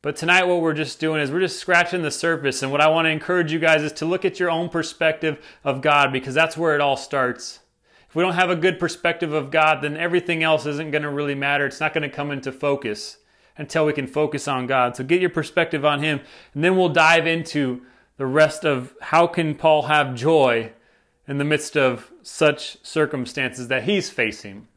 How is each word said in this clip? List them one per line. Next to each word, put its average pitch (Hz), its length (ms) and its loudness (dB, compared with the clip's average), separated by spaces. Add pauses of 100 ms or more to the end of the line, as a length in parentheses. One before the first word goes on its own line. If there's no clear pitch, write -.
But 143 160 -6
tonight 180 320 2
what 175 100 2
we're 160 140 0
just 147 260 -6
doing 156 220 0
is 135 100 -2
we're 165 80 -2
just 185 200 -2
scratching 175 420 2
the 147 100 -2
surface. 139 500 -2
And 135 120 -4
what 147 80 2
I 156 80 6
wanna 160 180 2
encourage 160 460 0
you 160 60 -2
guys 156 240 4
is 151 100 -4
to - 120 -6
look 185 200 -2
at 185 120 -2
your 180 120 0
own 165 180 -2
perspective 160 720 -2 (220)
of 135 160 -2
God, 143 320 4
because 131 220 -6
that's 160 240 2
where 160 180 2
it 143 60 2
all 139 160 0
starts. 127 640 -4 (500)
If - 40 -20
we 160 80 0
don't 185 120 0
have 180 160 2
a 175 80 0
good 170 220 0
perspective 170 520 -4
of 151 180 -4
God, 156 320 2
then 147 140 -4
everything 170 480 -2
else 156 220 2
isn't 147 260 -6
gonna 147 180 -2
really 143 260 -4
matter. 139 300 0
It's 139 140 -8
not 151 140 -2
gonna 147 160 -2
come 147 220 -8
into 135 200 -6
focus 135 680 -4 (380)
until 156 280 -2
we 151 80 0
can 143 120 -4
focus 147 400 -2
on 127 220 -4
God. 123 300 0
So 131 80 -6
get 175 160 2
your 175 80 0
perspective 160 560 -2
on 147 180 2
him, 151 160 -2 (340)
and 151 120 -2
then 185 100 4
we'll 180 140 4
dive 160 360 6
into 147 580 -2 (340)
the 135 80 -4
rest 147 400 2
of 131 340 -2
how 170 260 2
can 165 300 -2
Paul 156 280 2
have 139 320 2
joy 123 580 2 (560)
in 143 80 -4
the 143 80 0
midst 151 320 -2
of 127 340 0 (120)
such - 600 0
circumstances 127 840 -4
that 131 140 -2
he's 196 260 -2
facing. 107 680 -6